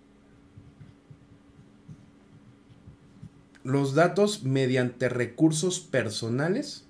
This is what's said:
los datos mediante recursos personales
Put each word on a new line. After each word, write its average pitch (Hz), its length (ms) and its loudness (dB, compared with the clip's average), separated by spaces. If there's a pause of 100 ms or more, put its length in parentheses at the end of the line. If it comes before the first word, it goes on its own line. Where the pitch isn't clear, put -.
(3750)
los 135 300 0
datos 190 500 4
mediante 131 640 0
recursos 156 720 0
personales 131 1080 -4